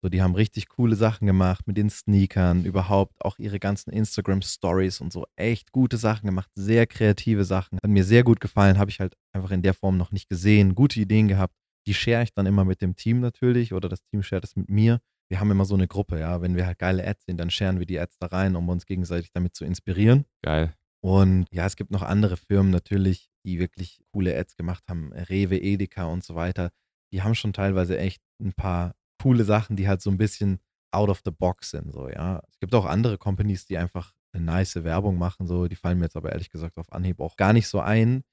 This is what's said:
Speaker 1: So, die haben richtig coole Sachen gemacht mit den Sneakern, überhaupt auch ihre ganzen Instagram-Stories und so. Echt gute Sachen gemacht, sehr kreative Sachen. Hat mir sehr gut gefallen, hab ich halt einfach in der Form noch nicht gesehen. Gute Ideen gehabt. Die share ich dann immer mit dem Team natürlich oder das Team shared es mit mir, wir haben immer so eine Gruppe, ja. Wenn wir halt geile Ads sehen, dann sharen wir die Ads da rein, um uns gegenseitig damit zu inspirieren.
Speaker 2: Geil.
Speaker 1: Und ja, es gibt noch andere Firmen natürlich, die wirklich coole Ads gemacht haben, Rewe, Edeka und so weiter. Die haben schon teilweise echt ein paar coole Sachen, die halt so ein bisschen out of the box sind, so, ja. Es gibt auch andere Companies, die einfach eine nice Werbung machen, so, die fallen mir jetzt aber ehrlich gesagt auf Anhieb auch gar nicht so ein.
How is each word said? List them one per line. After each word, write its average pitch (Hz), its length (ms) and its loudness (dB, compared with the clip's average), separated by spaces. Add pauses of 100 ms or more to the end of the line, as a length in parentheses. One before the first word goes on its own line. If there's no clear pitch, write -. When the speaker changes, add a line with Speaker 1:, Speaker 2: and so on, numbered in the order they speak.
Speaker 1:
So, 95 60 -2
die 92 140 2
haben 90 120 2
richtig 107 340 -2
coole 117 260 2
Sachen 107 320 0
gemacht 95 400 2
mit 101 100 -4
den 104 140 2
Sneakern, 95 720 2
überhaupt 95 600 0
auch - 140 -4
ihre 101 200 -6
ganzen 101 320 -4
Instagram-Stories 95 1080 -2
und 87 120 -8
so. - 140 -10 (100)
Echt 110 360 -4
gute 127 240 0
Sachen 107 300 -2
gemacht, 95 280 -2
sehr 110 320 2
kreative 104 580 2
Sachen. 92 380 -4
Hat 104 80 0
mir 98 140 6
sehr 117 180 6
gut 117 180 4
gefallen, 98 380 4
hab 101 100 2
ich - 120 -8
halt 95 140 -4 (180)
einfach 92 180 -6
in 92 120 0
der 95 120 4
Form 95 220 0
noch 90 160 -2
nicht 101 160 -8
gesehen. 98 460 6
Gute 117 260 2
Ideen 107 280 4
gehabt. 95 260 0 (340)
Die 101 60 0
share 117 280 0
ich 113 120 -4
dann 98 120 0
immer 98 180 4
mit 92 180 0
dem 90 140 -2
Team 120 240 0
natürlich 120 520 0
oder 95 160 -4
das 92 120 -8 (100)
Team 104 120 -2
shared 95 220 -4
es - 120 -16
mit 98 120 -6
mir, 110 320 4 (280)
wir 92 120 -4
haben 104 100 2
immer 98 140 4
so 98 100 -2
eine 92 140 2
Gruppe, 87 320 -4
ja. 85 220 -4
Wenn 90 140 -2
wir 90 100 0
halt 87 120 -6
geile 92 280 0
Ads 98 200 -6
sehen, 90 100 -6
dann 85 140 -4
sharen 92 280 -2
wir 87 80 -4
die 87 120 -6
Ads 85 200 -8
da 90 80 -10
rein, 92 300 -2
um 85 120 -4
uns 87 180 -4
gegenseitig 87 460 -4
damit 90 220 -4
zu - 100 -12
inspirieren. 101 600 2 (180)
Speaker 2:
Geil. 80 300 0 (320)
Speaker 1:
Und 95 480 4
ja, 90 140 -4
es 98 100 -6
gibt - 140 -10
noch 95 120 -4
andere 98 340 0
Firmen 98 360 2
natürlich, 95 580 0 (140)
die 92 140 -6
wirklich 87 440 -8 (100)
coole 90 240 -2
Ads 82 200 -8
gemacht 87 320 -8
haben, 82 240 -8
Rewe, 92 460 -2
Edeka 98 480 -4
und 87 180 -6
so 85 100 -16
weiter. 87 360 -4 (420)
Die 95 100 -4
haben 110 120 0
schon 107 180 -4
teilweise 92 460 0
echt 92 220 -6 (220)
ein 98 100 -4
paar 87 420 -4 (280)
coole 123 220 4
Sachen, 104 320 0
die 98 120 0
halt 95 140 0
so 101 80 -2
ein 95 80 0
bisschen 101 400 -2 (340)
out 101 160 0
of 95 160 -2
the 92 60 -4
box 90 400 -4
sind, 73 220 -12
so, 67 160 -12
ja. 87 400 -6
Es - 100 -20
gibt 98 160 -6
auch 104 120 2
andere 104 320 0
Companies, 101 480 -4
die 90 120 -6
einfach 87 340 -6 (200)
eine 85 120 -8
nice 85 400 -2
Werbung 92 340 -2
machen, 90 280 -4
so, 87 220 -2
die 90 80 -8
fallen 90 220 -2
mir 85 80 0
jetzt - 100 -8
aber 82 160 -8
ehrlich 82 180 -8
gesagt 82 280 -12
auf 85 140 -14
Anhieb 90 280 -4
auch - 160 -8
gar 101 160 4
nicht 113 160 4
so 101 120 -2
ein. 113 420 0 (100)